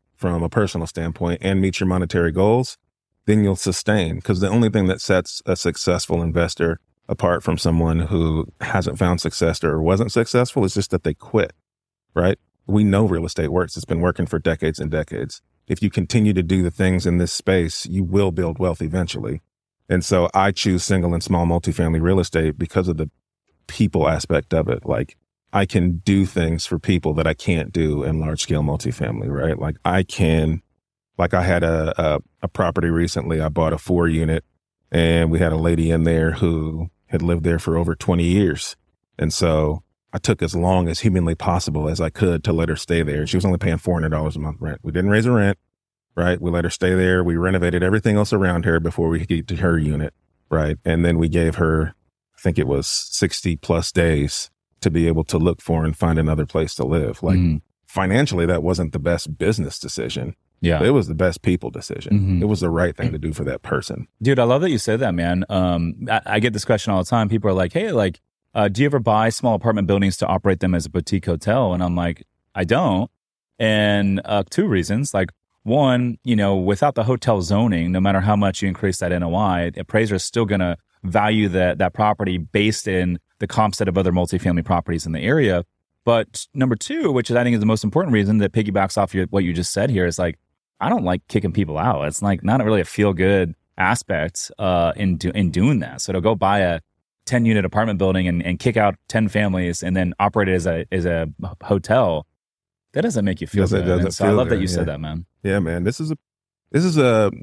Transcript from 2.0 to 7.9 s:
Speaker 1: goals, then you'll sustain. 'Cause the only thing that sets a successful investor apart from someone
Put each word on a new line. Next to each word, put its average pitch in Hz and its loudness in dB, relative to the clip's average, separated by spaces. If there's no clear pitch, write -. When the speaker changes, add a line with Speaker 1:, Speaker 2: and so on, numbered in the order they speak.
Speaker 1:
goals, 107 0
then 107 4
you'll 98 2
sustain. 95 -2
'Cause 95 0
the 98 2
only 113 4
thing 98 2
that 92 0
sets - -2
a 90 0
successful 87 -2
investor 85 -2
apart 87 0
from 87 -2
someone 82 0